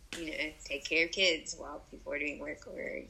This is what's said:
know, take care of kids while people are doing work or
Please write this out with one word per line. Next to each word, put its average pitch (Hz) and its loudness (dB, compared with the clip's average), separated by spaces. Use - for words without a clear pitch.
know, 156 -2
take 139 -4
care 165 6
of 165 -2
kids 165 4
while 147 -8
people - -8
are 147 0
doing 147 -2
work 151 -6
or - -4